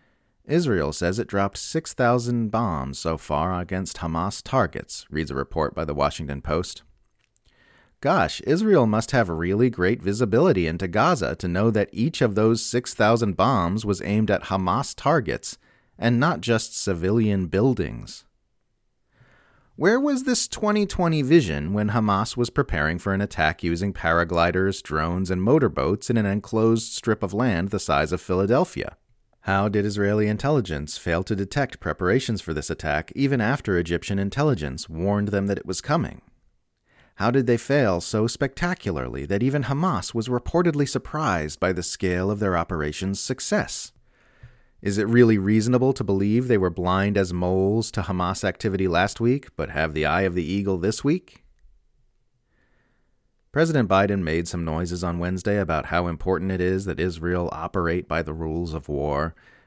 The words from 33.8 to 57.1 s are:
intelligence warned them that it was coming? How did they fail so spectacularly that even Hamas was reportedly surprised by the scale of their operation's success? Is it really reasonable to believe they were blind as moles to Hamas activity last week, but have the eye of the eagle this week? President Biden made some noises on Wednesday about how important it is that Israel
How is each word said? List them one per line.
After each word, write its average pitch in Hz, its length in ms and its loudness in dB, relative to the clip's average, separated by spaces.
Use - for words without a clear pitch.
intelligence 98 680 -2
warned 101 420 -2
them 98 180 0
that 101 100 0
it - 80 -10
was 92 160 -6
coming? 147 400 -2
How 110 160 0
did 127 160 2
they 120 100 4
fail 113 440 2
so 110 260 0
spectacularly 78 960 -4
that 98 160 0
even 135 220 0
Hamas 143 500 -2
was 113 140 -4
reportedly 147 600 0
surprised 98 720 -2
by 92 140 2
the 87 80 -2
scale 92 480 -2
of 104 100 -2
their 98 160 0
operation's 85 640 -2
success? - 760 -4
Is 101 180 -2
it 104 100 0
really 117 300 8
reasonable 113 560 4
to - 100 -4
believe 104 440 2
they 120 100 4
were 92 120 2
blind 92 480 0
as 90 160 0
moles 95 580 0
to 101 120 -4
Hamas 92 400 -2
activity 95 440 -2
last 90 320 0
week, 127 360 -2
but 73 140 -6
have 78 240 -2
the 76 120 0
eye 82 160 2
of 92 140 0
the 87 100 -2
eagle 95 320 -2
this 95 260 -2
week? - 400 -4
President 147 380 2
Biden 98 320 4
made 82 260 0
some 87 160 -4
noises 85 400 -4
on 87 160 -2
Wednesday 92 400 -2
about 78 280 -2
how 87 200 0
important 92 460 -2
it 90 80 -2
is 92 240 0
that 76 160 -4
Israel 87 500 -2